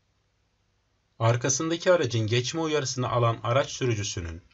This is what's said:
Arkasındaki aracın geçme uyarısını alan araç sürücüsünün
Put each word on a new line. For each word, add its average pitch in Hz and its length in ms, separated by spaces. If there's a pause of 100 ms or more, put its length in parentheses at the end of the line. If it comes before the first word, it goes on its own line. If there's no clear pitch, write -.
(1200)
Arkasındaki 160 720
aracın 120 360
geçme 123 340
uyarısını 139 480
alan 120 340
araç 131 260
sürücüsünün 98 720 (120)